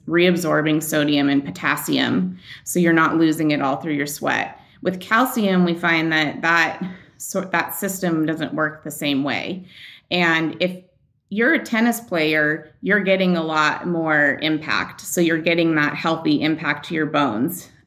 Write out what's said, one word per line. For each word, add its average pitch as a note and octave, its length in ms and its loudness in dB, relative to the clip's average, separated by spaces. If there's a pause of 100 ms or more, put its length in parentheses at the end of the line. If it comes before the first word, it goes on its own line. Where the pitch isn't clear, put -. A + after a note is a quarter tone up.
reabsorbing D#3 760 2
sodium D3 460 0
and C#3 160 2
potassium. D3 960 -2 (260)
So - 140 -2
you're F3 140 4
not D#3+ 240 4
losing D#3+ 340 2
it D3 100 0
all C#3 160 0
through D#3 180 -4
your C#3+ 120 -2
sweat. B2+ 540 -4 (200)
With F#3 200 -4
calcium, A3 640 2
we E3+ 100 2
find E3 380 0
that D3+ 300 0
that E3 380 2 (360)
sort, F3+ 340 -6
that - 240 -2
system F3 520 -2
doesn't D#3 280 -4
work D3+ 300 -4
the D3+ 80 -10
same C#3+ 320 -2
way. C#3 420 -6 (440)
And E3 500 0
if F3+ 200 -2 (500)
you're A#3 220 2
a A#3 120 0
tennis A3+ 360 0
player, D#3 800 0
you're G3+ 200 2
getting F#3 360 2
a E3 60 0
lot D#3 460 0
more D#3 520 2
impact. D3 600 -2
So - 200 -4
you're D#3+ 220 2
getting E3+ 320 2
that D3 200 2
healthy D#3+ 460 0
impact D3+ 460 -2
to F3 80 -8
your D#3 120 0
bones. C#3+ 600 -2 (180)